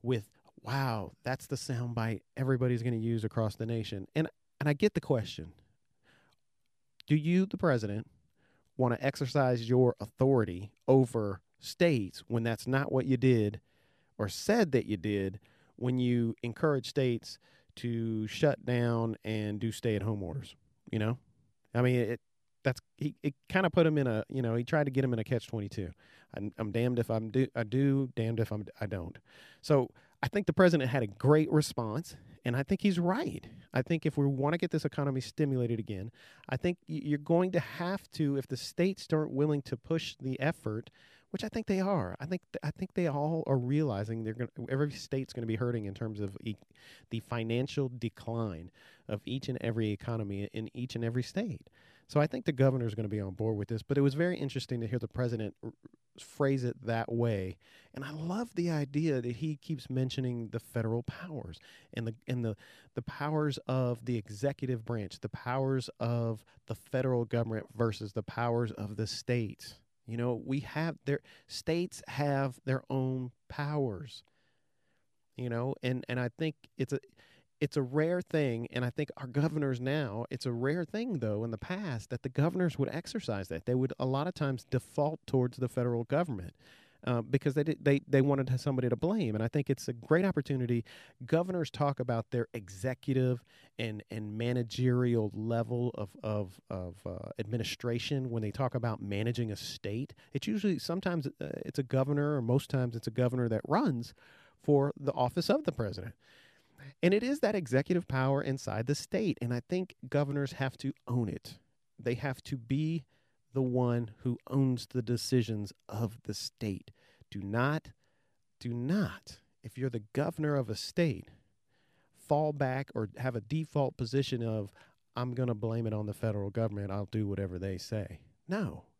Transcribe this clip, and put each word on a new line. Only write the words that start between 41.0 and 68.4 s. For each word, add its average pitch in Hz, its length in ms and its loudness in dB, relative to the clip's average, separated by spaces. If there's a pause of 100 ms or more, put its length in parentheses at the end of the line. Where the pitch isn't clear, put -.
which - 120 -4
I 220 60 -6
think 220 180 -4
they 190 140 2
are. 160 400 0
I 135 40 -8
think 180 180 -4 (100)
th-, - 100 -6
I 147 80 -2
think - 220 -8
they 175 140 2
all 151 380 0
are 135 120 4
realizing 117 640 0
they're 110 100 -2
gonna, 120 160 -4 (200)
every 143 220 0
state's - 420 -6
gonna 117 120 -6
be 110 120 0
hurting 120 280 -2
in 98 80 -6
terms 107 280 -6
of 98 200 -4
e-, 107 140 -4 (540)
the 113 100 -4
financial 120 800 -2
decline 107 720 -4 (380)
of 107 160 -4
each 135 240 -4
and 127 100 -2
every 110 320 0
economy 101 600 -4
in 110 200 -6
each 123 220 -8
and 117 80 -2
every 120 200 0
state. 196 380 -6 (460)
So 147 140 2
I 151 60 4
think - 180 -6
the 160 80 0
governor's 127 420 2
gonna 107 140 -4
be 107 100 -2
on 98 140 -4
board 110 240 -2
with 101 100 -4
this, 110 160 -4
but 139 140 0
it 143 40 4
was 139 120 6
very 175 240 0
interesting 131 420 -4
to 113 80 -2
hear 117 120 -2
the 110 100 -6
president 117 520 -2
r-, - 120 -10 (440)
phrase 139 460 0
it 120 220 -2
that 113 260 0
way. 110 460 0 (360)
And 139 120 -8
I 147 60 -8
love 175 440 -6
the 175 140 0
idea 147 500 0
that 120 160 -4
he 151 220 -4
keeps - 320 -8
mentioning 127 640 -2
the 120 60 -2
federal 113 440 -2
powers 151 560 -10 (340)
and 117 140 -4
the, 110 80 -6 (120)
and 123 180 0
the, 107 100 0 (380)
the 127 80 -4
powers 151 640 -2
of 123 380 0
the 123 100 0
executive 113 720 -2
branch, 110 340 -4
the - 80 -8
powers 131 600 0 (100)
of 117 460 0 (220)
the 110 80 -4
federal 127 500 0
government 113 400 0 (100)
versus 110 380 0
the 107 100 -2
powers 117 480 0